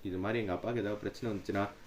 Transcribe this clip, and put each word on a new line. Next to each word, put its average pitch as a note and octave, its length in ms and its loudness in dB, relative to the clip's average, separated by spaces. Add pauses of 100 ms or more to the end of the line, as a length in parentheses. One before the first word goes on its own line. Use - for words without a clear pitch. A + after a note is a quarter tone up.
"இது F#2 160 -2
மாதிரி G#2+ 200 2
எங்க G2+ 140 0
அப்பாவுக்கு A#2 300 0
ஏதாவது G#2 180 0
பிரச்சனை - 260 -4
வந்துச்சுன்னா G2 380 4 (220)